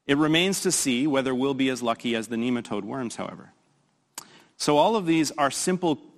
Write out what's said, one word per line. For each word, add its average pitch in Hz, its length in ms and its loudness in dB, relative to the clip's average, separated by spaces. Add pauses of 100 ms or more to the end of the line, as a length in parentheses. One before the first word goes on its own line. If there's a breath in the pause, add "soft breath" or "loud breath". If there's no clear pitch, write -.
It 139 120 2
remains 165 440 2
to 185 100 0
see 135 360 0
whether 135 260 0
we'll 135 220 0
be 131 140 0
as 123 120 -4
lucky 117 340 -2
as 110 120 -4
the 117 80 -6
nematode 113 480 -4
worms, 117 320 -8
however. 95 360 -10 (1080 loud breath)
So 147 200 2
all 190 180 6
of 190 120 -2
these 160 240 2
are 143 180 0
simple, 175 500 -2 (180)